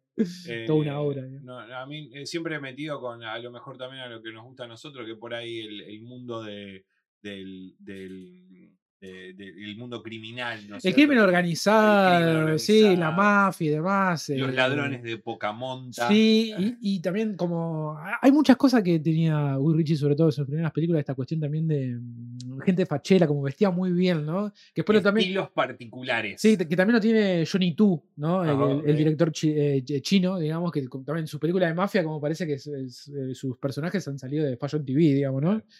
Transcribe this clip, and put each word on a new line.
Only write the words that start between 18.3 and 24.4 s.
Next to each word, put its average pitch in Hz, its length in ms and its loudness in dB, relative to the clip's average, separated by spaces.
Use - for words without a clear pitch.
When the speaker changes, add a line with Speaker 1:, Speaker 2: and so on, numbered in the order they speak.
Speaker 2:
muchas 269 240 8
cosas 247 280 4
que 170 160 4
tenía 151 560 2
Guy 151 220 2
Ritchie, 160 200 2
sobre 143 180 2
todo 165 120 4
en 151 60 4
sus 147 120 -4
primeras 151 260 -4
películas, 160 280 0
esta 135 160 -4
cuestión 135 240 -4
también 156 280 -2
de, 135 320 -2
mm, 120 360 -14
gente 185 240 2
fachera, 175 420 4
como 143 140 0
vestía 143 280 0
muy 185 220 0
bien, 175 340 0
¿no? 196 260 -4